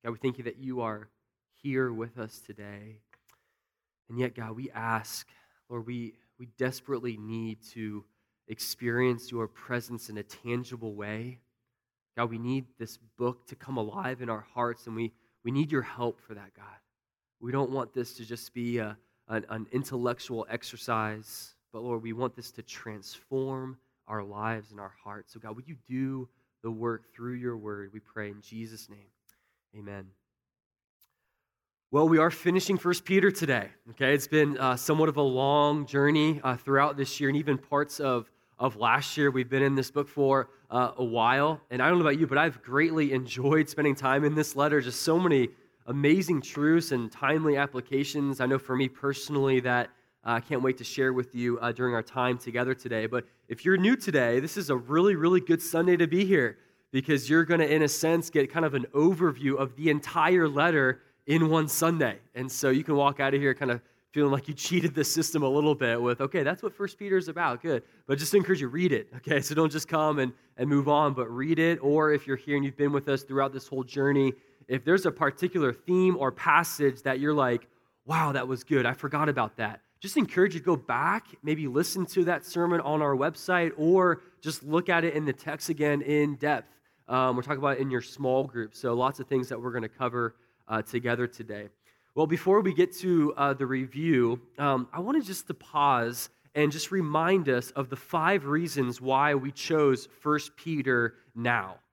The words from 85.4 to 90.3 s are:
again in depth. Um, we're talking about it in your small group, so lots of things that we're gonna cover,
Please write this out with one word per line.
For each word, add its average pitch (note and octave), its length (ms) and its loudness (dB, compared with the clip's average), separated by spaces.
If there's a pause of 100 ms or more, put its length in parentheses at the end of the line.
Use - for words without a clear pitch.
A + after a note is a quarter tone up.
again D3 320 0
in D3 340 2
depth. C#3+ 320 -2 (400)
Um, B2+ 280 2
we're B2 60 -2
talking C#3 160 -4
about C#3 200 0
it - 20 -2
in C3+ 100 0
your B2 120 -2
small C3 420 0
group, A#2 300 -8
so B2 180 -2
lots B2+ 260 0
of C3+ 100 -10
things B2+ 200 0
that B2 100 -8
we're A#2+ 140 -6
gonna A2+ 160 -6
cover, A#2+ 480 -4 (320)